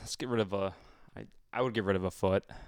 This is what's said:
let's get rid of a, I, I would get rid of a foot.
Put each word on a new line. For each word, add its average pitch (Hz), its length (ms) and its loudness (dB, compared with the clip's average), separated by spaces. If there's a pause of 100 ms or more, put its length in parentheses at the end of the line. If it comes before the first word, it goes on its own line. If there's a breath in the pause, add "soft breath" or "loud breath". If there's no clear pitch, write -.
let's 110 160 -10
get 135 120 -6
rid 117 140 2
of 98 100 -2
a, 98 220 0 (420)
I, - 80 -12 (260)
I 123 120 0
would 127 100 0
get 107 120 0
rid 98 120 4
of 92 80 0
a 92 60 0
foot. 95 340 2 (240 soft breath)